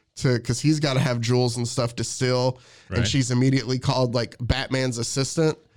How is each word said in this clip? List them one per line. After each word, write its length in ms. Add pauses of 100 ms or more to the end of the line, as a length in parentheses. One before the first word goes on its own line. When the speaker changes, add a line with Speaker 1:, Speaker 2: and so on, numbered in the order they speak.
(180)
Speaker 1:
to, 220
'cause 200
he's 200
gotta 200
have 220
jewels 360
and 100
stuff 280
to 80
steal. 560 (300)
Speaker 2:
Right. 100
Speaker 1:
And 80
she's 240
immediately 480
called, 340
like, 260
Batman's 600
assistant. 580 (200)